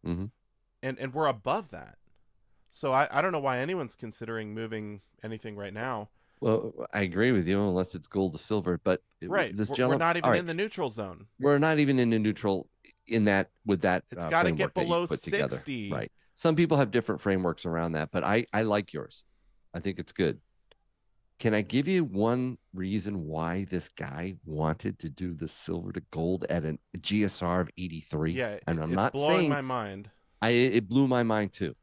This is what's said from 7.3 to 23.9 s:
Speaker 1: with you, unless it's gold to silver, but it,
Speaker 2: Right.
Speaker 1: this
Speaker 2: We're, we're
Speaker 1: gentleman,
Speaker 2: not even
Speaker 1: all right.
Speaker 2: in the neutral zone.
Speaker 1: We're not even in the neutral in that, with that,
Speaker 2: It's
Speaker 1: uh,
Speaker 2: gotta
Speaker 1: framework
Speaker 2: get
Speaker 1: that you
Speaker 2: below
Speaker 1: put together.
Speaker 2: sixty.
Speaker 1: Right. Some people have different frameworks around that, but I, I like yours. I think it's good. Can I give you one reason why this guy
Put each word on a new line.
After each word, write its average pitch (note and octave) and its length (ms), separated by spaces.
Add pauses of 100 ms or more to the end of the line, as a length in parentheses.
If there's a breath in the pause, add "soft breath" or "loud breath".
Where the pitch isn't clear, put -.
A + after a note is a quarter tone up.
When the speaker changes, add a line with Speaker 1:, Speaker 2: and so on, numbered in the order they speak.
Speaker 1:
with F2+ 160
you, G2 120
unless F#2 360
it's D#2 100
gold F#2+ 280
to D#2 40
silver, F2+ 460
but F#2 180 (180)
it, E2+ 80
Speaker 2:
Right. C#3 280
Speaker 1:
this G#2+ 140
Speaker 2:
We're, - 20
we're C#3 60
Speaker 1:
gentleman, C3 200
Speaker 2:
not E3 200
even E3+ 60
Speaker 1:
all B2+ 60
right. A#2 80
Speaker 2:
in F3 80
the E3 80
neutral F#3 340
zone. G2 380 (140)
Speaker 1:
We're C#3+ 180
not D#3 220
even C3+ 180
in A#2+ 120
the A2+ 100
neutral G#2 480 (400)
in A2+ 160
that, G2 260 (160)
with F#2+ 140
that, F2+ 320
Speaker 2:
It's E2+ 120
Speaker 1:
uh, - 60
Speaker 2:
gotta E3 200
Speaker 1:
framework D#3 80 (100)
Speaker 2:
get - 80
Speaker 1:
that F#3 60
you E3+ 40
Speaker 2:
below E3+ 220
Speaker 1:
put D#3 120
together. G3 360
Speaker 2:
sixty. A2+ 340
Speaker 1:
Right. C2 220 (240)
Some D#3+ 180
people D#3+ 220
have B2 160
different A2+ 280
frameworks F#2 460
around E2 260
that, D#2 200
but E2+ 100
I, G#2 300
I G#2+ 100
like G#2 300
yours. - 320 (500)
I F2+ 60
think F#2+ 180
it's E2 140
good. E2 260 (1000)
Can A2 160
I G#2+ 80
give C3 260
you F3+ 160
one A#2+ 540 (160)
reason F#2+ 500
why E2 400
this F2 240
guy E2+ 560